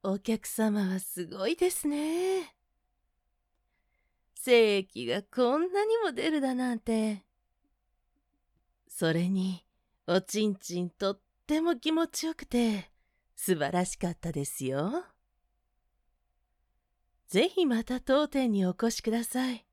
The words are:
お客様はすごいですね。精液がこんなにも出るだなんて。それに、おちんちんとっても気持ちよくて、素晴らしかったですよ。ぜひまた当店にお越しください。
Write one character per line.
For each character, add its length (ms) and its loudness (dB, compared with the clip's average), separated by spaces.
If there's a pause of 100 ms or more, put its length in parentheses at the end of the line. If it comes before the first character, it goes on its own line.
お 160 -2
客 280 -2
様 420 0
は 120 -2
す 260 -8
ご 220 -4
い 80 0
で 140 2
す 180 -4
ね。 640 -2 (1800)
精 440 6
液 280 -6
が 160 0
こ 360 0
ん 140 -2
な 120 2
に 140 2
も 140 0
出 180 -2
る 100 0
だ 140 0
な 200 -2
ん 40 -6
て。 460 -2 (1600)
そ 240 0
れ 160 2
に、 380 -2 (400)
お 140 4
ち 260 -2
ん 100 0
ち 240 -8
ん 100 -4
と 220 -2
っ 80 -10 (260)
て 140 0
も 160 0
気 160 -2
持 140 2
ち 200 -6
よ 80 -4
く 120 -14
て、 440 0 (460)
素 200 0
晴 140 -2
ら 140 2
し 120 -8
か 140 -4
っ 40 -6
た 180 -8
で 120 -2
す 200 -8
よ。 400 -2 (2250)
ぜ 220 2
ひ 160 2
ま 180 0
た 160 -4
当 260 2
店 240 0
に 140 2
お 60 2
越 200 0
し 120 -8
く 80 -2
だ 120 -2
さ 300 -2
い。 200 -10